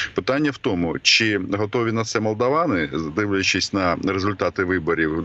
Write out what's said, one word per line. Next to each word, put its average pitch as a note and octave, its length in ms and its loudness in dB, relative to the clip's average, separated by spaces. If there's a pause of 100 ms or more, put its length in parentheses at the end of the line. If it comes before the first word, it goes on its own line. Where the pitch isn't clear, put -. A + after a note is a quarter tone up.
(140)
Питання C#3 360 0
в C3+ 60 -6
тому, F2 460 -2
чи G#2+ 380 4 (120)
готові A2 400 0
на A2+ 120 0
це A2+ 160 -2
молдавани, A2 680 0 (260)
дивлячись G2 560 0
на F2+ 320 2
результати F#2+ 600 0
виборів, E2 600 0